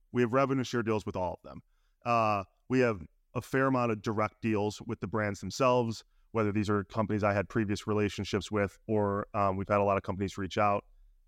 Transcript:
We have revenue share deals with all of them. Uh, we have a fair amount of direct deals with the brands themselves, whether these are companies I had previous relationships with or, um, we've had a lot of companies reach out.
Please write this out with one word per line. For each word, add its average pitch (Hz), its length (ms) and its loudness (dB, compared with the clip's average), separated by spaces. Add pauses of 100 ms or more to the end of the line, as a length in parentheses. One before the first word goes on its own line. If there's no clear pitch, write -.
(100)
We 123 120 2
have 113 100 2
revenue 135 320 2
share 120 180 -2
deals 107 240 0
with 101 80 -6
all 90 200 -4
of - 140 -16
them. 65 140 -16 (420)
Uh, 110 380 2 (260)
we 127 120 4
have 110 220 2 (320)
a 120 60 -4
fair 135 260 0
amount 123 260 2
of 104 100 -4
direct 107 380 -2
deals 107 460 0
with 110 140 -6
the - 60 -6
brands 104 340 -2
themselves, 120 640 0 (300)
whether 107 180 2
these 101 180 0
are 104 160 2
companies 107 380 -2
I 104 100 4
had 101 160 0
previous 104 380 -2
relationships 104 640 -2
with 101 360 -2
or, 104 480 0
um, 98 220 2
we've 95 120 -4
had 104 100 4
a 101 60 4
lot 101 120 2
of 98 60 0
companies 95 340 -4
reach 98 220 -4
out. 101 260 2 (440)